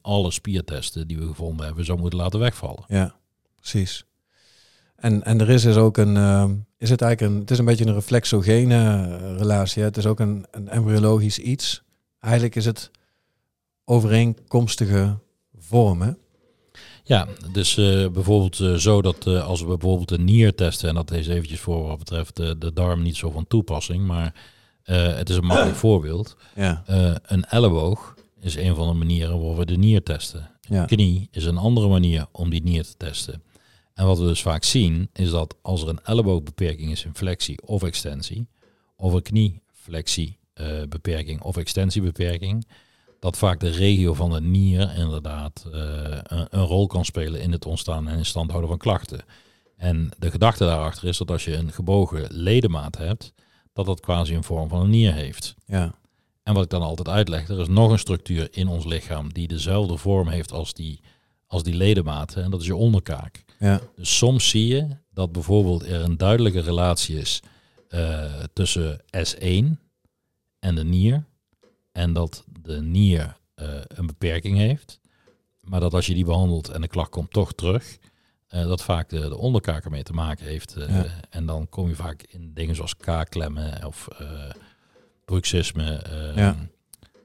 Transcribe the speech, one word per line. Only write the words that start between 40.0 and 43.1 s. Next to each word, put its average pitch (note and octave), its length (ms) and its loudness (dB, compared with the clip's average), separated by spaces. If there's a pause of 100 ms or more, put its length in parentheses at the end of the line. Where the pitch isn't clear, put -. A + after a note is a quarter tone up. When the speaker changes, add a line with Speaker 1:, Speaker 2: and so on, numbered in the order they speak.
Speaker 1:
eh, D#2 120 -10 (220)
beperking D#2 540 -6
of F2 140 -6
extensiebeperking, F#2 1120 -2 (540)